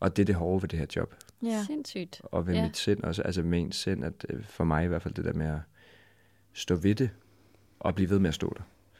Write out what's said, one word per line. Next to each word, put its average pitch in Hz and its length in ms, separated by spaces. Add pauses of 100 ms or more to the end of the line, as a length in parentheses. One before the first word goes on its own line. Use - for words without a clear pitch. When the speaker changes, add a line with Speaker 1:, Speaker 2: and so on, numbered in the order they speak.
Speaker 1:
Og 95 160
det 101 60
er 98 40
det 101 80
hårde 90 280
ved 95 60
det 82 100
her 73 80 (100)
job. - 180 (280)
Speaker 2:
Ja. 220 240
Speaker 3:
Sindssygt. 214 580
Speaker 1:
Og 87 220
ved 90 80
Speaker 3:
Ja. 85 120
Speaker 1:
mit 80 100
sind - 260
også, 85 200
altså 90 200
med 85 180
ens - 160
sind, - 280
at, - 240
øh, - 160
for - 200
mig 80 200
i 87 40
hvert 85 140
fald - 120
det 85 100
der 80 80
med 78 140
at 76 120 (960)
stå - 220
ved 95 200
det, 117 160 (720)
og 90 140
blive 95 160
ved 98 80
med 95 100
at 78 60
stå - 220
der. - 60 (380)